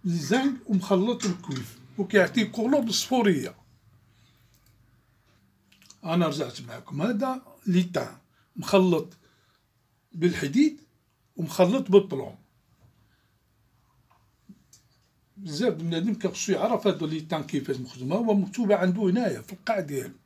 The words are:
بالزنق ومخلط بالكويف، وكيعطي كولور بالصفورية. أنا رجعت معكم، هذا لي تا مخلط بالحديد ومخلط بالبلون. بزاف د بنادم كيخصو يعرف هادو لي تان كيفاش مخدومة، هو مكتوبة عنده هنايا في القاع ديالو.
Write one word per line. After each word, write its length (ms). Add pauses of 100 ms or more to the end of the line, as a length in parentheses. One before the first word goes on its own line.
بالزنق 640
ومخلط 560
بالكويف، 520 (200)
وكيعطي 460
كولور 360
بالصفورية. 760 (2500)
أنا 220
رجعت 340
معكم، 420
هذا 400 (240)
لي 160
تا 380 (360)
مخلط 600 (960)
بالحديد 680 (560)
ومخلط 540
بالبلون. 460 (3000)
بزاف 380
د 40
بنادم 360
كيخصو 380
يعرف 340
هادو 200
لي 140
تان 220
كيفاش 340
مخدومة، 400
هو 180
مكتوبة 420
عنده 260
هنايا 380
في 120
القاع 280
ديالو. 340 (120)